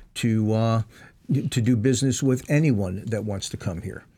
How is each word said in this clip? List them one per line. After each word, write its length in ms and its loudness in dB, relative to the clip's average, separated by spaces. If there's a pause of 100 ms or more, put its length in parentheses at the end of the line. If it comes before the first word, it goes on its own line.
(160)
to, 380 2
uh, 280 2 (720)
to 100 0
do 140 4
business 480 2
with 260 0
anyone 560 2
that 180 -4
wants 260 -6
to 80 -8
come 260 -6
here. 200 -12 (140)